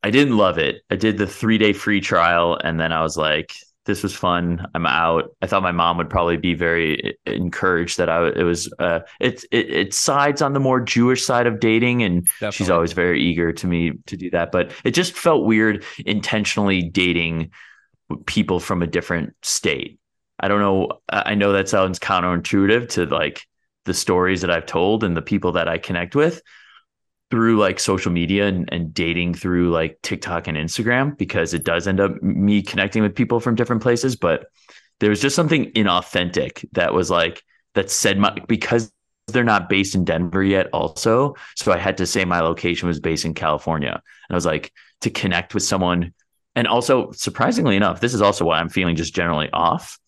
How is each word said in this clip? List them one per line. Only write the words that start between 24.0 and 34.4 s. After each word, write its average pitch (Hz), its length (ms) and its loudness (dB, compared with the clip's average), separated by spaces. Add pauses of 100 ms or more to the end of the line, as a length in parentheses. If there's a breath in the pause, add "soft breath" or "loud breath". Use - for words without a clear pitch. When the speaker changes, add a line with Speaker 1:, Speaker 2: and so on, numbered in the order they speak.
Speaker 1:
that 87 100 0
I've 82 140 -2
told 101 360 0
and 87 140 0
the 80 60 -4
people 101 300 0
that 85 140 0
I 85 120 -2
connect 87 360 -6
with 160 260 0 (920 loud breath)
through, 113 260 4
like, 95 220 2
social 92 320 0
media 90 340 2
and, 95 260 -2
and 82 220 -6
dating 87 400 -2
through, 87 380 0
like, 80 300 -2
TikTok 87 440 -6
and 80 100 -4
Instagram, 120 640 -2
because 85 360 -2
it 80 100 -4
does 85 240 0
end 95 100 0
up 98 240 0
me 101 400 2
connecting 101 400 -2
with 104 140 0
people 117 240 0
from 113 160 0
different 117 260 0
places. 123 320 0
But 85 320 -2 (540 soft breath)